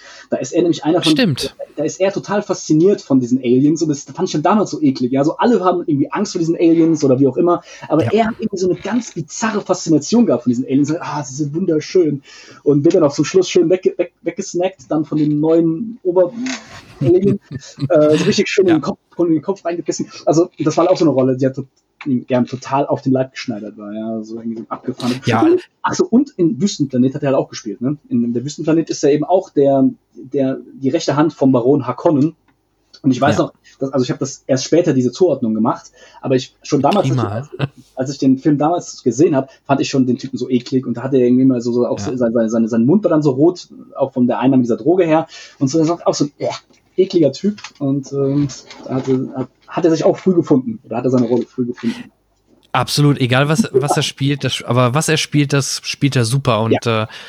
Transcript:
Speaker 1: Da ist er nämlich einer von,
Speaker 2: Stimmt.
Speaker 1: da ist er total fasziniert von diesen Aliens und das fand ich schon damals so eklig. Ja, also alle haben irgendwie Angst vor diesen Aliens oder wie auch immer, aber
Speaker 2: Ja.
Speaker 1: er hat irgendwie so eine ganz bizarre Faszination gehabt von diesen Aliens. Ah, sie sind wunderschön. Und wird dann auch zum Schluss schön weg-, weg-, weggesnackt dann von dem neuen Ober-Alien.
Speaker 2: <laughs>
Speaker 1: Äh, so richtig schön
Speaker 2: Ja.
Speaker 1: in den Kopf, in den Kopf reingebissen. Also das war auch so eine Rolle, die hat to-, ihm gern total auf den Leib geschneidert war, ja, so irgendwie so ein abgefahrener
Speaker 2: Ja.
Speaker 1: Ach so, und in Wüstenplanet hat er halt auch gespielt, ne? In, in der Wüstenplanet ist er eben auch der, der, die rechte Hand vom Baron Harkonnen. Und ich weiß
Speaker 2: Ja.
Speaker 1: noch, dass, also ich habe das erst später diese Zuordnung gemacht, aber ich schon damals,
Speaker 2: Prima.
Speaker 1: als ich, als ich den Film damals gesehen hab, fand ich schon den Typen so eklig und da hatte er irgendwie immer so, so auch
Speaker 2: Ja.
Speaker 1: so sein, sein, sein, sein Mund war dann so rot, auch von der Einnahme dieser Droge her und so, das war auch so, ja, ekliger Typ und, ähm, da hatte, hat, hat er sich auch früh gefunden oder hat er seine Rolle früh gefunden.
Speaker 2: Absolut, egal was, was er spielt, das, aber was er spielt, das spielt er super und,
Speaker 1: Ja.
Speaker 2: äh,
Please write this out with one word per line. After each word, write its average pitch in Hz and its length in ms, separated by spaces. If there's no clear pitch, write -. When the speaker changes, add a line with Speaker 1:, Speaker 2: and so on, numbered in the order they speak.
Speaker 1:
Da - 80
ist 135 140
er 165 100
nämlich 170 200
einer 160 200
von, - 100
Speaker 2:
Stimmt. 185 420
Speaker 1:
da 147 80
ist 156 160
er 196 100
total 190 320
fasziniert 185 600
von 135 180
diesen 123 180
Aliens 135 440
und 156 80
das 143 140
fand 180 240
ich - 40
schon 151 100
damals 202 280
so 151 100
eklig. 127 320
Ja, 135 80
also 147 160
alle 208 260
haben 180 240
irgendwie 147 240
Angst 190 220
vor 185 60
diesen 165 180
Aliens 165 480
oder 131 160
wie 139 60
auch 127 100
immer, 175 260
aber - 160
Speaker 2:
Ja. - 80
Speaker 1:
er 220 160
hat 240 100
irgendwie 220 180
so 180 140
eine 170 100
ganz 220 320
bizarre 208 480
Faszination 180 640
gehabt 131 200
von 123 60
diesen 123 140
Aliens. 139 340
Ah, 147 240
sie 135 120
sind 147 200
wunderschön. 160 680
Und 143 220
wird 170 100
dann 180 80
auch 143 100
zum 147 140
Schluss 185 240
schön 165 180
weg-, 185 300
weg-, 175 240
weggesnackt - 680
dann 156 140
von 151 140
dem 147 220
neuen 165 640
Ober-Alien. 190 1400
Speaker 2:
<laughs> - 60
Speaker 1:
Äh, 151 260
so 175 80
richtig - 240
schön 190 180
Speaker 2:
Ja. 185 80
Speaker 1:
in 311 60
den - 20
Kopf, - 160
in 170 120
den 156 120
Kopf 190 220
reingebissen. - 440
Also 165 320
das 156 180
war 175 140
auch 185 60
so 185 80
eine 147 80
Rolle, 131 240
die 131 100
hat 131 80
to-, 131 140
ihm 127 200
gern 123 200
total 135 400
auf 135 160
den 135 100
Leib 131 200
geschneidert 104 460
war, 104 140
ja, 110 300
so 110 160
irgendwie 113 200
so 113 40
ein - 80
abgefahrener 127 560
Speaker 2:
Ja. 113 200
Speaker 1:
Ach - 120
so, - 120
und 269 300
in 156 240
Wüstenplanet 139 540
hat 143 80
er 143 60
halt 131 100
auch 131 100
gespielt, - 320
ne? 143 180
In, 120 160
in 120 100
der 123 100
Wüstenplanet 156 460
ist - 140
er 143 80
eben 151 120
auch 185 260
der, 139 380
der, 135 440
die 135 160
rechte 156 260
Hand 151 180
vom 135 180
Baron 123 340
Harkonnen. 151 480
Und 135 100
ich 117 80
weiß 143 180
Speaker 2:
Ja. 156 60
Speaker 1:
noch, - 80
dass, 135 140
also 135 100
ich 123 80
habe 127 80
das - 300
erst 131 160
später 165 280
diese 127 200
Zuordnung 127 420
gemacht, - 380
aber 135 140
ich - 280
schon 143 200
damals, 156 260
Speaker 2:
Prima. 123 200
Speaker 1:
als 117 240
ich, - 160
als 131 160
ich 135 80
den 131 200
Film 147 200
damals 165 460
gesehen 135 320
hab, 135 140
fand 143 160
ich 143 80
schon 131 180
den 120 120
Typen - 180
so 123 120
eklig 127 380
und 117 100
da 117 80
hatte 135 120
er 123 100
irgendwie 127 180
immer 127 160
so, 120 120
so 120 140
auch 113 140
Speaker 2:
Ja. 101 60
Speaker 1:
so 127 100
sein, 120 160
sein, 117 160
sein, 113 200
sein 117 180
Mund 185 180
war 175 60
dann 156 120
so 147 80
rot, 156 380
auch 139 160
von 123 140
der 113 140
Einnahme 131 220
dieser 113 140
Droge 165 280
her 160 240
und 139 80
so, 151 100
das 160 100
war 170 180
auch 165 80
so, 147 140
ja, - 120
ekliger 170 340
Typ 208 280
und, 139 340
ähm, 139 360
da 127 100
hatte, 131 400
hat, 127 120
hat 160 160
er 165 60
sich 160 140
auch 185 140
früh 190 160
gefunden 135 500
oder 110 140
hat 123 60
er 127 60
seine 123 160
Rolle 117 200
früh 123 200
gefunden. - 440
Speaker 2:
Absolut, 139 480
egal 131 300
was, 160 240
was 143 240
er 156 60
spielt, 139 420
das, - 180
aber 123 300
was 151 160
er 156 80
spielt, 147 380
das - 300
spielt - 320
er 120 100
super 120 340
und, 113 240
Speaker 1:
Ja. 110 200
Speaker 2:
äh, - 20